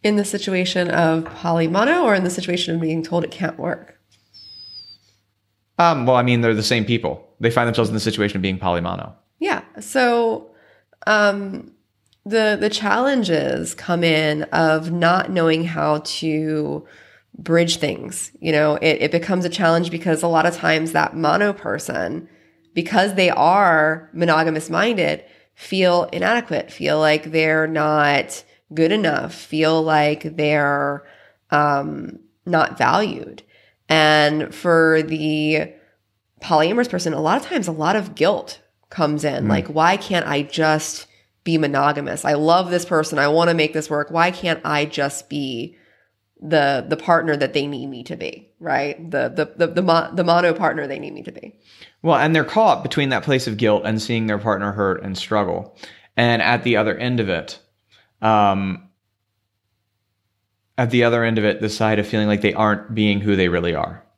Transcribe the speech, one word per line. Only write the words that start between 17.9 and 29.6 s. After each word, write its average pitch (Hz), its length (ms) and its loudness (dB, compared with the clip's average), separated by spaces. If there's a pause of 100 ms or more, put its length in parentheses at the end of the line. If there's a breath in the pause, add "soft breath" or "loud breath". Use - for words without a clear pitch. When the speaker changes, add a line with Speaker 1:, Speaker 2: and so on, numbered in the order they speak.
Speaker 1:
You 165 100 -2
know, 151 240 2
it, - 280 2
it 156 100 0
becomes 175 320 0
a 170 40 -2
challenge 170 440 0
because 165 320 -2
a 170 40 0
lot 160 180 2
of 175 80 0
times 160 380 -2
that 156 240 0
mono 170 360 0
person, 139 760 -6 (460 soft breath)
because 190 400 0
they 185 160 4
are 165 840 2
monogamous 160 560 0
minded, 170 560 -2 (300 soft breath)
feel 180 580 0
inadequate, 202 580 -2
feel 151 300 0
like 156 320 2
they're 160 340 2
not 151 800 0 (300 soft breath)
good 160 180 2
enough, 165 420 -2
feel 160 480 0